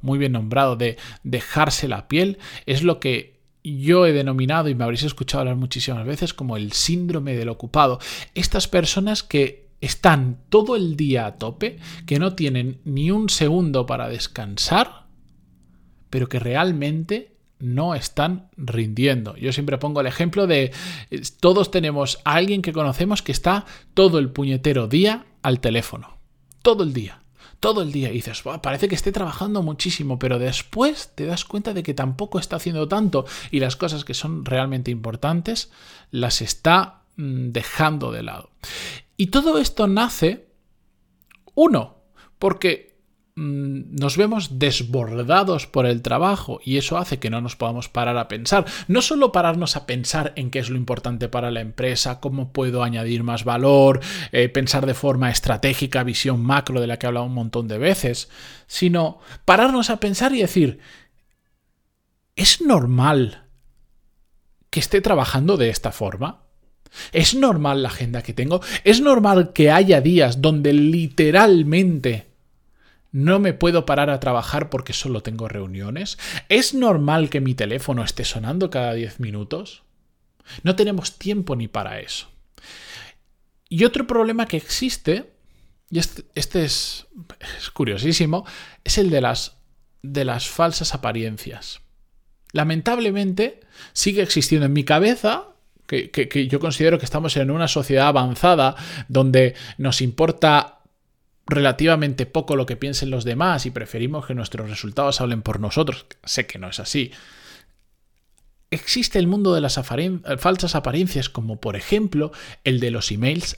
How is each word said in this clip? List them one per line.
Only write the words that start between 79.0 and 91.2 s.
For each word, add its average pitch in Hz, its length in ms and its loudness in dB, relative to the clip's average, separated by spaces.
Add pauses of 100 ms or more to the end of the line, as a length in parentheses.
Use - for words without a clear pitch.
minutos?". 104 640 -8 (800)
No 185 120 6
tenemos 202 420 0
tiempo 185 380 -4
ni 113 120 -4
para 104 320 -6
eso. - 300 -12 (1400)
Y 170 160 2
otro 240 240 2
problema 226 380 0
que 175 120 -2
existe, - 760 -4 (560)
y 165 100 -2
este, - 240 -4 (100)
este 160 300 -2
es, - 440 -6 (500)
es - 140 -12
curiosísimo, 151 760 0 (400)
es - 120 2
el 196 120 4
de 147 120 2
las, 123 360 -2 (440)
de 139 220 -4
las 123 240 -4
falsas 165 460 0
apariencias. 113 880 -8 (720)